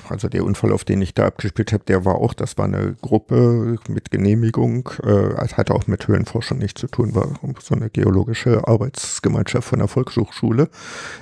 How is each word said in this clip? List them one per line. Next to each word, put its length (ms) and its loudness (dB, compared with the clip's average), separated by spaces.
also 180 -4
der 160 0
Unfall, 300 2
auf 100 -2
den 180 2
ich 120 -2
da 120 2
abgespielt 460 -2
hab, 140 0
der 180 0
war 120 2
auch, 180 0
das 240 -8
war 80 0
eine 360 -2
Gruppe 760 0
mit 240 -6
Genehmigung, 800 0
äh, 400 2
es 140 -4
hatte 180 2
auch 140 0
mit 220 -2
Höhlenforschern 480 0
nichts 240 -4
zu 60 -4
tun, 280 -2
war 140 0
so 120 -4
eine 160 0
geologische 760 2
Arbeitsgemeinschaft 1040 0
von 100 2
der 80 2
Volkshochschule, 840 0